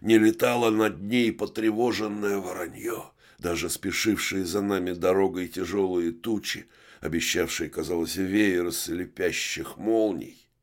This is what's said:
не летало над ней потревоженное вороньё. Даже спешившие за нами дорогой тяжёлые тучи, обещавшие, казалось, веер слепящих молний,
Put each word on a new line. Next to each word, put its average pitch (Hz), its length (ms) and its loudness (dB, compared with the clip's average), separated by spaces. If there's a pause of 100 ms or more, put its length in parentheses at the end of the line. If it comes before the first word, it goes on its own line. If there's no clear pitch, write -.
не 110 180 8
летало 113 520 4
над 107 300 2
ней 113 320 2
потревоженное 107 1040 -2
вороньё. - 760 -8 (300)
Даже 85 280 -2
спешившие 95 720 -2
за 92 180 -2
нами 95 300 0
дорогой 92 560 2
тяжёлые 90 640 0
тучи, - 560 -4 (320)
обещавшие, 82 680 -2
казалось, 82 460 -4
веер 95 560 2
слепящих - 1040 -4
молний, 104 720 -2 (140)